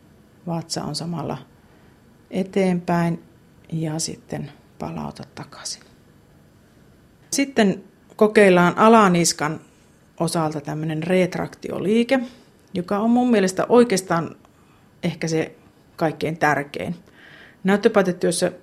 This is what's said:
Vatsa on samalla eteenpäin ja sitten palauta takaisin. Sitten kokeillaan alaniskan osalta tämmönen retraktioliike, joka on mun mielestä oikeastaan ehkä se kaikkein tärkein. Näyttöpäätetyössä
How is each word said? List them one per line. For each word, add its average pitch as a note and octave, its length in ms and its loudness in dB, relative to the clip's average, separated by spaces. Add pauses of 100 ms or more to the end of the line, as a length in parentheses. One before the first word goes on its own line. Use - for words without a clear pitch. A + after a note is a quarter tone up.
(460)
Vatsa E3 380 -6
on D3 100 -8
samalla D#3+ 440 -8 (920)
eteenpäin F3 920 0 (500)
ja D#3+ 260 -4
sitten - 540 -10 (260)
palauta D#3 440 -10 (120)
takaisin. - 480 -14 (1500)
Sitten A#3 540 0 (320)
kokeillaan F#3+ 600 4
alaniskan F3 840 4 (600)
osalta D#3+ 400 -2
tämmönen D#3 420 -6
retraktioliike, F#3 1200 0 (540)
joka F#3+ 240 -4
on A3 120 0
mun B3 200 2
mielestä F#3+ 380 2
oikeastaan F#3+ 680 2 (680)
ehkä E3 260 -4
se D#3+ 260 -4 (420)
kaikkein D#3 400 -4
tärkein. D3 600 -2 (680)
Näyttöpäätetyössä F#3 880 0 (100)